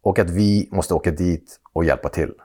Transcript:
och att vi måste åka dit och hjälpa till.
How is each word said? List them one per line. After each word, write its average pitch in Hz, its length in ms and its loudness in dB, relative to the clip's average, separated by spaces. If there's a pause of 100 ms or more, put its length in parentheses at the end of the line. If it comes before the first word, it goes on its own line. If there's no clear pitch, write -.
och 101 180 0
att 87 100 2
vi 101 420 2
måste 90 220 -2
åka 85 180 0
dit 87 480 -4 (140)
och 82 120 0
hjälpa 71 240 0
till. 78 240 -4 (120)